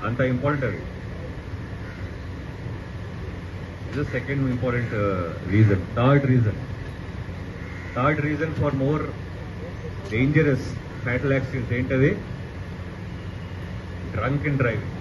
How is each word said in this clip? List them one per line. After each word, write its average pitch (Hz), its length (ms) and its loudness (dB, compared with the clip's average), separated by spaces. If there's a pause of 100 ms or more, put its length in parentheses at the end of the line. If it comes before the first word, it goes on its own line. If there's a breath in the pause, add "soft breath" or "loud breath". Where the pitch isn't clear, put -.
అంత 120 120 -2 (160)
ఇంపార్టెంట్ 139 340 2
అది. 98 120 -4 (3000)
This 143 160 -2
is - 20 -6
the - 80 -6
second 135 240 -2 (140)
important, 120 360 0 (140)
uh, 92 240 2 (260)
reason. 101 260 10 (180)
Third 139 340 8
reason. 110 240 6 (1400)
Third 147 220 4 (100)
reason 156 220 0 (100)
for 147 120 2 (100)
more 147 200 2 (1120)
dangerous 143 480 6 (420)
fatal 127 320 0
accidents 123 400 -2
ఏంటది? 131 340 4 (2000)
Drunk 135 340 0
and 139 140 2
driving. 110 380 0